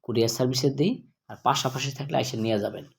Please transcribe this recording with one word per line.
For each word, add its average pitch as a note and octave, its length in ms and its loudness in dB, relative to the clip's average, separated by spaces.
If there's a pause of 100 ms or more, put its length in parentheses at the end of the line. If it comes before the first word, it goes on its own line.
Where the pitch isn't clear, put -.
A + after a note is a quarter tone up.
কুরিয়ার A2+ 340 2
সার্ভিসে C3 320 2 (100)
দিই, F3+ 140 4 (360)
আর A2 80 -12 (100)
পাশাপাশি C3+ 520 0
থাকলে C#3+ 260 -4
এসে B2+ 200 -6
নিয়ে A2+ 200 2
যাবেন। - 200 -6 (140)